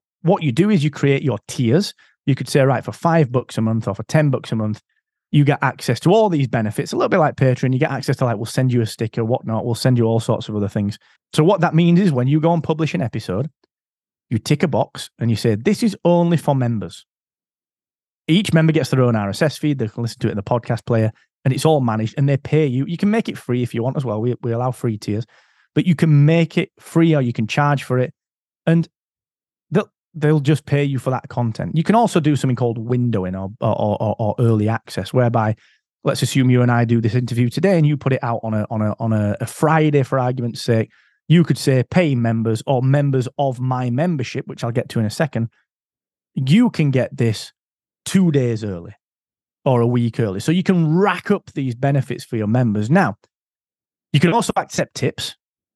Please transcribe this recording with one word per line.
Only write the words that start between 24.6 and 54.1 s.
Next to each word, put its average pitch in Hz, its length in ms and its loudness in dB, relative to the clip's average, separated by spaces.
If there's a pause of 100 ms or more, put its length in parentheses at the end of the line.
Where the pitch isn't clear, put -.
free 120 300 -4
tiers, 107 260 -6 (480)
but 156 140 0
you 170 80 4
can 147 280 4
make 160 320 4
it - 240 -2
free 165 360 2
or 143 60 2
you 120 120 -2
can 110 140 -2
charge 143 360 0
for 127 140 -2
it, 127 160 -2 (540)
and 165 200 2 (840)
they'll, 190 200 -2 (220)
they'll 151 260 2
just 143 260 0
pay 143 180 0
you 139 160 -2
for 131 100 -6
that 127 200 -4
content. 117 460 -4
You 165 80 0
can 196 120 4
also 226 240 2
do 147 160 2
something 127 200 0
called 117 220 -2
windowing 113 560 -2
or, 95 260 -8
or, 107 420 0
or, 107 180 -2
or 107 200 -2
early 110 300 2
access, - 420 -6
whereby, 117 440 2 (480)
let's - 180 -2
assume 131 280 2
you 123 120 6
and 123 100 4
I 120 140 2
do 117 160 2
this 113 140 0
interview 120 340 0
today, 180 260 0
and 156 120 4
you 147 100 0
put 131 160 -2
it 127 100 -4
out 117 200 -4
on 110 100 -4
a, 107 160 -2
on 110 140 -4
a, 107 160 -2
on 113 140 -2
a, 104 280 0
a 120 60 -6
Friday, 151 560 2
for 135 160 -2
argument's 123 420 -4
sake. 113 300 0 (360)
You 165 160 6
could 135 140 -2
say, 131 320 2
"Pay 165 260 2
members 113 520 0
or 131 160 0
members 135 440 2 (120)
of 131 200 -4
my 127 300 -4
membership," 135 580 -4
which - 160 -14
I'll 120 80 -4
get 117 180 -4
to 117 100 -4
in 110 60 0
a 104 40 -2
second, 117 400 -4 (840)
you 175 340 4
can 147 220 0
get 127 260 -2
this 117 340 -2 (520)
two 185 280 2
days 120 320 0
early 90 320 -10 (680)
or 127 160 2
a 120 60 4
week 120 340 0
early. 101 200 -2
So 156 120 -2
you 180 120 2
can 170 340 2
rack 190 320 0
up 202 240 -2
these 131 220 -4
benefits 135 480 -2
for - 120 -10
your 107 120 -2
members. 110 420 0
Now, 151 260 2 (960)